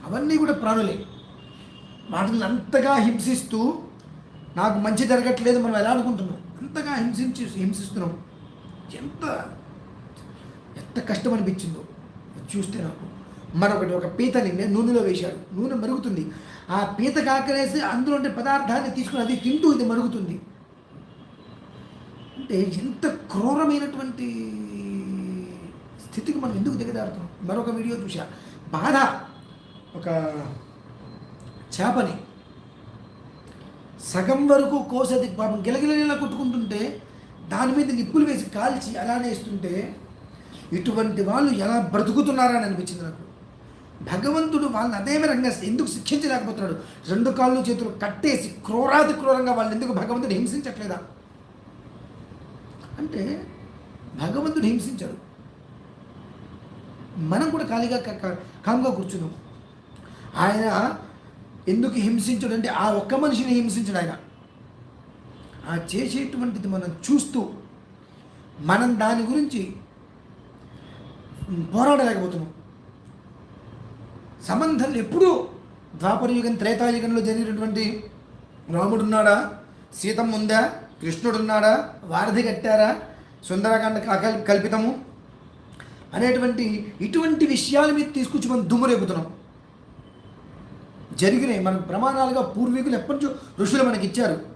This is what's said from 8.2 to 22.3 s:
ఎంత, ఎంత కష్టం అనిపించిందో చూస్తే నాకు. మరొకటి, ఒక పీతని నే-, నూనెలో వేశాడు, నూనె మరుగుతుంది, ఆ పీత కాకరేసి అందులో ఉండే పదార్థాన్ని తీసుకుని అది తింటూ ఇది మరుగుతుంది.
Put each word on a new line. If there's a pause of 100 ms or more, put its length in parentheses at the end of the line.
ఎంత, (1600)
ఎంత (120)
కష్టం
అనిపించిందో (680)
చూస్తే
నాకు. (540)
మరొకటి,
ఒక
పీతని
నే-,
నూనెలో
వేశాడు, (180)
నూనె
మరుగుతుంది, (460)
ఆ (200)
పీత
కాకరేసి
అందులో
ఉండే
పదార్థాన్ని
తీసుకుని
అది
తింటూ
ఇది
మరుగుతుంది. (2000)